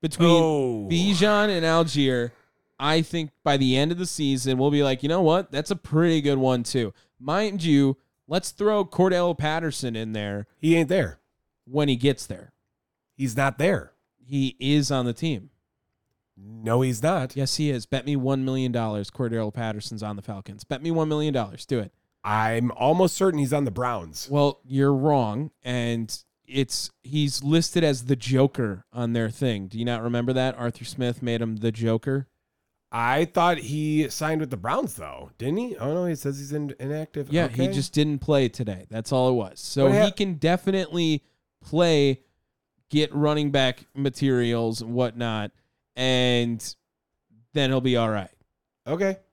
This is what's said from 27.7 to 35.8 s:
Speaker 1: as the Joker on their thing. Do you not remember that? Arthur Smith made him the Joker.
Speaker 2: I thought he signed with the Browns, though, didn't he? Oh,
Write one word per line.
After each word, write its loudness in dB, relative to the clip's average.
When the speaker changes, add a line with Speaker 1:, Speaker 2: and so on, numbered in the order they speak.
Speaker 1:
as 0
the 2
Joker 0
on -2
their 0
thing. -2
Do -10
you -2
not -2
remember 0
that? 0
Arthur -6
Smith -4
made -2
him -4
the 0
Joker. -2
Speaker 2:
I 2
thought 2
he -2
signed -4
with -6
the -8
Browns, -4
though, -14
didn't -4
he? -6
Oh, -4